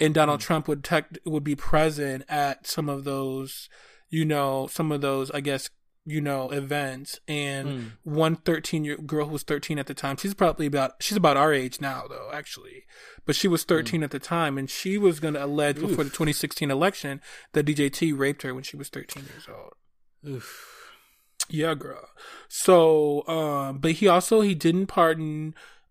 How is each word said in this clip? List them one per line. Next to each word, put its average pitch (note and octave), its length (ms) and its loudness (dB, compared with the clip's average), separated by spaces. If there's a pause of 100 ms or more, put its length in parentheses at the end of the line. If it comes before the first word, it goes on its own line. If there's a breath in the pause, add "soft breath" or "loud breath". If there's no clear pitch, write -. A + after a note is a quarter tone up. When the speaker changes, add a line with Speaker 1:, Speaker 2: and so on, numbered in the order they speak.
Speaker 1:
and D#3 140 4
Donald D3+ 260 4
Speaker 2:
Mm. - 40 -10
Speaker 1:
Trump D#3+ 240 0
would D3 160 -4
tech-, D#3+ 400 -2
would D#3 200 -2
be D3 120 -2
present D3 720 2
at C#3+ 380 -2
some D#3 220 -4
of C#3 160 -6
those, C3+ 640 -6 (400 soft breath)
you D#3+ 160 0
know, C#3 420 0
some D#3 260 -2
of C#3+ 100 -2
those, C3+ 280 -2
I C#3+ 100 -4
guess, C#3 280 -4 (380)
you D3+ 140 -4
know, C#3 300 -4
events. C#3 800 -6
And C#3+ 400 -4
Speaker 2:
Mm. B2 220 -8 (140)
Speaker 1:
one D#3+ 320 2
thirteen-year D#3+ 600 -4
girl D3+ 300 -4
who D3+ 60 -8
was D3 100 -6
thirteen D3 360 -4
at C3+ 80 -6
the C#3 80 -10
time, C#3 220 -6
she's G3+ 180 -6
probably D#3+ 320 2
about, C#3 360 0
she's - 140 -2
about D#3+ 200 6
our D3+ 160 6
age B2+ 280 -2
now, C3 280 -6
though, C3 240 -12
actually. - 520 -14 (420 loud breath)
But D3+ 100 0
she G3+ 120 2
was E3+ 160 2
thirteen D#3+ 360 2
Speaker 2:
Mm. D#3 40 -2
Speaker 1:
at C#3 60 -6
the C#3+ 80 -8
time, D#3+ 400 -2
and C3+ 100 -6
she F#3+ 300 -4
was F3 220 4
gonna D3+ 240 -2
allege D3 340 0
before D#3+ 260 0
the C#3 60 -6
Speaker 2:
Oof. - 40 -12
Speaker 1:
twenty D3+ 180 0
sixteen D3 380 -2
election C#3+ 500 -2 (320 loud breath)
that D3 120 2
D D3+ 100 2
J C#3+ 160 2
T D#3+ 220 0
raped C#3 300 0
her C3 120 -6
when C3 100 -12
she - 120 -14
was C#3 120 -12
thirteen C#3 440 -14
years - 160 -20
old. - 260 -18 (520)
Speaker 2:
Oof. - 400 -12 (840 loud breath)
Speaker 1:
Yeah, D#3+ 240 -2
girl. - 340 -12 (400 loud breath)
So, D#3 800 6
um, C#3+ 500 -2
but D#3+ 140 2
he G3 160 4
also, F#3 320 6
he G3+ 140 4
didn't E3+ 320 2
pardon, D#3 680 0 (360 loud breath)